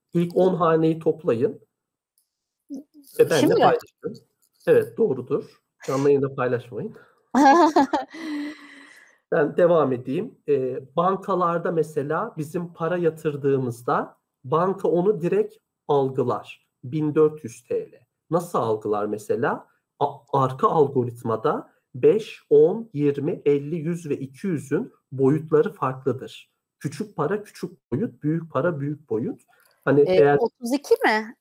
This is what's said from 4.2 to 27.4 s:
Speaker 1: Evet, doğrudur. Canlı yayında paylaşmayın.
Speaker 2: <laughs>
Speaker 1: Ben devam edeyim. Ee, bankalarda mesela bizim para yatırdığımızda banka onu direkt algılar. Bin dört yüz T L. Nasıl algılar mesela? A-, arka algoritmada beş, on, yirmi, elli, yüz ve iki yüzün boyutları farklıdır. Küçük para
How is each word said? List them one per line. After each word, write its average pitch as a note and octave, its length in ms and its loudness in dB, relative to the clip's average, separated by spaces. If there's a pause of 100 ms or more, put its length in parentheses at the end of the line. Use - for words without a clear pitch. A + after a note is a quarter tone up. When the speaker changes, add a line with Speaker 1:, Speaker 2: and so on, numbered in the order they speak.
Speaker 1:
Evet, D#3 300 2
doğrudur. D#3+ 640 -4 (260)
Canlı C#3 220 0
yayında C3+ 260 4
paylaşmayın. B2+ 600 -4 (380)
Speaker 2:
<laughs> D4 400 6 (1600)
Speaker 1:
Ben E3 260 -2
devam E3 360 4
edeyim. C3+ 420 -8 (120)
Ee, C3 320 -2 (160)
bankalarda F3+ 760 -2
mesela D#3 640 -4
bizim E3+ 360 -8
para E3+ 240 -4
yatırdığımızda C#3+ 1200 -2 (260)
banka F3 440 -2
onu F3 340 0
direkt F#3+ 340 -2 (320)
algılar. C3 800 -2 (160)
Bin D3+ 320 -4
dört D3+ 280 2
yüz - 200 -14
T - 280 -6
L. - 0 - (380)
Nasıl E3+ 300 -2
algılar G#2+ 460 -2
mesela? G#2+ 640 -4 (320)
A-, - 180 -4 (260)
arka C3+ 240 0
algoritmada C3 1000 0 (260)
beş, D3+ 540 0
on, E3+ 440 4
yirmi, C#3+ 520 -2
elli, C#3+ 300 0
yüz E3 340 -6
ve C#3 80 -4
iki C#3 300 -10
yüzün E3 460 -4 (180)
boyutları C3+ 640 2
farklıdır. - 800 -6 (260)
Küçük G#3 360 -10
para F#3+ 280 -4